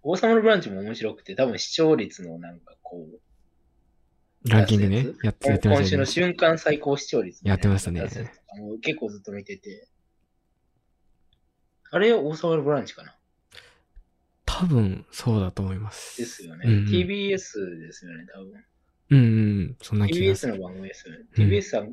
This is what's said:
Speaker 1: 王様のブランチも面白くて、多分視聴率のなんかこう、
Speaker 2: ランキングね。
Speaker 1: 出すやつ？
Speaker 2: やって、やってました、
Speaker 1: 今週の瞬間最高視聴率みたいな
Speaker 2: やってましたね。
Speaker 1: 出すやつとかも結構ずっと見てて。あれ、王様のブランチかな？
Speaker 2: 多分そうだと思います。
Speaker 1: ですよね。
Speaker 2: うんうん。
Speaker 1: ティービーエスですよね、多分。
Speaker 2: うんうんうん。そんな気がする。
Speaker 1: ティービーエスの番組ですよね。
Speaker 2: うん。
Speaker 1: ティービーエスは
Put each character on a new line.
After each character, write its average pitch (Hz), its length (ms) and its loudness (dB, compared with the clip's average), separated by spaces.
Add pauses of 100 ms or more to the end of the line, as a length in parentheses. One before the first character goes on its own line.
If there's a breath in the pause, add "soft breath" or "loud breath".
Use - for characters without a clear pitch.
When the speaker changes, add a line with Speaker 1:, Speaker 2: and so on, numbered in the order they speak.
Speaker 1:
王 170 120 0
様 226 200 4
の 220 60 4
ブ 220 40 4
ラ 220 100 6
ン 175 40 0
チ 123 100 -10
も 95 100 -8
面 107 140 -8
白 110 220 -6
く - 60 -20
て、 - 120 -14
多 131 120 2
分 113 120 -4
視 - 140 -8
聴 156 240 4
率 101 260 -6
の 82 160 -12
な 85 140 -18
ん 85 80 -20
か - 220 -20
こ 85 260 -18 (1400)
う、 120 40 -4
Speaker 2:
ラ 110 140 8
ン 104 40 4
キ 107 100 4
ン 101 60 4
グ 98 60 2
ね。 107 140 2
Speaker 1:
出 - 0 -
す 151 60 -4
や - 60 -10
つ？ - 100 -8
Speaker 2:
や 104 80 2
っ - 20 -12
て、 - 140 -2
や - 80 4
っ - 20 0
て 107 100 2
ま 147 60 6
し 139 40 4
た、 139 40 4
Speaker 1:
今 95 60 0
週 117 80 0
の 135 80 2
瞬 175 320 -2
間 165 240 2
最 151 180 0
高 143 180 -2
視 - 120 -12
聴 117 160 -2
率 - 180 -14
み 101 60 -2
た - 0 -
い - 0 -
な - 60 2
Speaker 2:
や - 20 2
っ - 20 -6
て - 80 0
ま 98 140 4
し - 20 -10
た 87 80 -6
ね。 85 120 -6
Speaker 1:
出 92 60 -6
す - 120 -12
や 110 60 -10
つ - 20 -16
と - 180 -20
か - 160 -20
も 107 160 -12
結 156 220 -4
構 110 80 -6
ず 104 100 -12
っ 98 40 -20
と 101 100 -14
見 101 120 -12
て 196 120 -14
て。 208 320 -20 (2000)
あ 160 80 -2
れ、 226 140 4
王 156 240 0
様 165 180 -2
の 151 80 0
ブ 143 80 -2
ラ 139 100 0
ン 98 60 -10
チ - 80 -18
か - 80 -20
な？ - 140 -20 (1300 loud breath)
Speaker 2:
多 - 220 -2
分 110 440 2
そ 113 280 -2
う - 20 2
だ 92 100 -2
と 101 120 -6
思 95 120 -4
い 95 60 -8
ま 107 100 -10
す。 - 280 -16
Speaker 1:
で 120 80 -6
す - 200 -16
よ 80 100 -18
ね。 85 80 -14
Speaker 2:
う 117 60 4
ん 107 80 8
う - 40 4
ん。 104 40 -2
Speaker 1:
テ 104 60 0
ィ 180 100 2
ー 180 60 0
ビ 196 220 -4
ー 190 40 0
エ 185 40 -4
ス - 200 -12 (220)
で 80 120 -20
す - 140 -20
よ 85 100 -18
ね、 85 160 -20
多 98 60 -20
分。 95 260 -20 (440)
Speaker 2:
う 143 80 8
ん - 20 10
う - 20 10
ん 120 40 6
う 107 380 2
ん。 123 200 -6
そ 107 140 -6
ん - 20 2
な 101 100 2
気 180 180 0
が 196 100 4
す 143 100 -6
る。 117 80 -2
Speaker 1:
テ - 40 -8
ィ - 20 -8
ー - 0 -
ビ - 0 -
ー - 0 -
エ - 0 -
ス - 0 -
の 92 40 -10
番 92 100 -14
組 95 140 -14
で 95 60 -16
す - 140 -20
よ - 60 -18
ね。 - 60 -20
Speaker 2:
う - 20 -20
ん。 - 40 -20
Speaker 1:
テ 107 160 2
ィ 101 40 6
ー - 20 4
ビ 101 80 4
ー - 20 2
エ 98 40 0
ス - 140 -6
は 107 160 -4